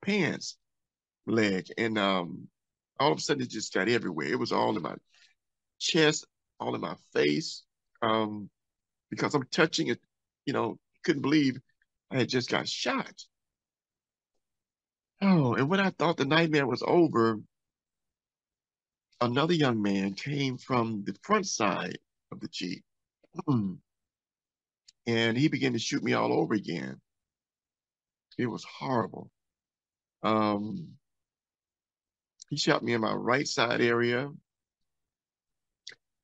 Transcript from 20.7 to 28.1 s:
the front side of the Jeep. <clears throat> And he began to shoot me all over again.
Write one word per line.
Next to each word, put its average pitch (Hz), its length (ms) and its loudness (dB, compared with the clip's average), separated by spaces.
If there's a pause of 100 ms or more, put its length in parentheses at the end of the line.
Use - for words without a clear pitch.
the 101 180 -6
front 202 240 0
side 90 520 -2 (320)
of 98 100 -16
the 104 80 -10
Jeep. - 360 -10 (640)
<clears throat> 104 300 0 (1300)
And 117 300 0
he 147 120 4
began 131 240 -2
to 117 60 -2
shoot - 260 -4
me 123 80 0
all 117 180 0
over 151 240 0
again. 69 460 -6 (1400)